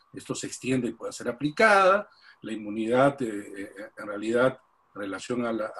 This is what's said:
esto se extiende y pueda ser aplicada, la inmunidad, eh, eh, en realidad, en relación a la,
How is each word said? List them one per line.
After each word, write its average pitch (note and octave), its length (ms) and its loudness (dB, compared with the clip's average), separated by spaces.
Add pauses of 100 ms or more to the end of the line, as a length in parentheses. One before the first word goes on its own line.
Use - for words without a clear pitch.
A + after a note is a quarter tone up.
(140)
esto - 220 -8
se - 120 -6
extiende B2 400 -2
y A2+ 60 -4
pueda - 180 -10
ser - 160 -10
aplicada, F#3+ 800 4 (340)
la G#2+ 120 -10
inmunidad, A2+ 680 2
eh, G#2 360 -6
eh, G2 140 -10 (260)
en G#2 100 -12
realidad, A2+ 520 0 (360)
en G2+ 60 -12
relación A#2 440 -4
a A#2 60 -2
la, G#2+ 280 -4